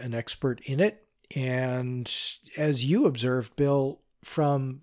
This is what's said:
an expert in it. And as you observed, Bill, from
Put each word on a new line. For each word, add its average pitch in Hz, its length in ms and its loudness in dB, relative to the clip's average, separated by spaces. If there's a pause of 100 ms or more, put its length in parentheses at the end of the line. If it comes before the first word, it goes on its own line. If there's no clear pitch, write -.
an 120 140 -6
expert 120 500 -4
in 135 160 0
it. 208 260 2 (280)
And 127 760 -2 (460)
as 147 300 2
you 196 180 4
observed, 127 520 0
Bill, 139 440 2 (240)
from 139 580 0